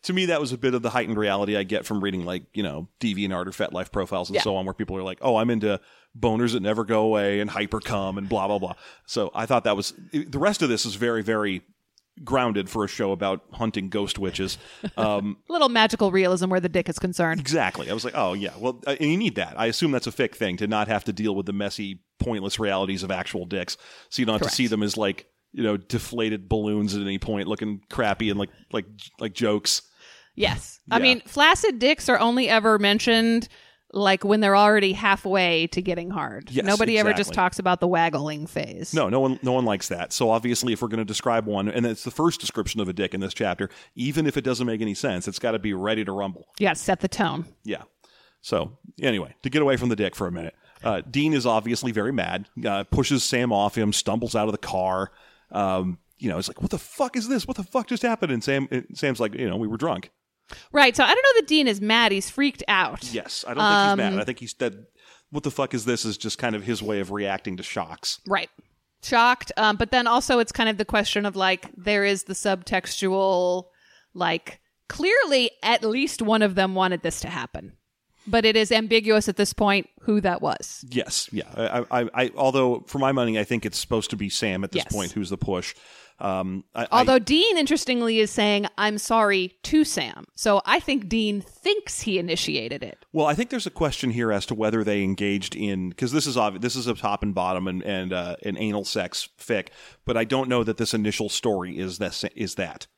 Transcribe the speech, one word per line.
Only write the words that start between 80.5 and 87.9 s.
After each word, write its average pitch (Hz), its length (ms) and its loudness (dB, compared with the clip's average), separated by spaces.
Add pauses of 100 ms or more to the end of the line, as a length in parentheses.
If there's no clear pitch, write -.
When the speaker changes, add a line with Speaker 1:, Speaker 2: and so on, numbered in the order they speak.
Speaker 1:
Yes. - 420 -2
Yeah. 113 580 -2
I, 123 120 2
I, 117 120 -2
I, 123 220 0
although 131 500 2
for - 120 -6
my 135 140 2
money, 117 260 2
I 104 60 0
think 113 200 -2
it's 104 140 -4
supposed - 320 -2
to 120 60 -4
be 101 120 -4
Sam 95 340 -2
at 95 100 -6
this - 120 -2
Speaker 2:
Yes. - 80 -10
Speaker 1:
point 98 200 -2
who's 95 180 -4
the 95 80 -4
push. 90 360 -4 (460)
Um, 95 440 -4 (100)
I, 117 80 -4
I - 40 -4 (120)
Speaker 2:
Although 254 200 6
Dean, 330 380 2
interestingly, 240 640 0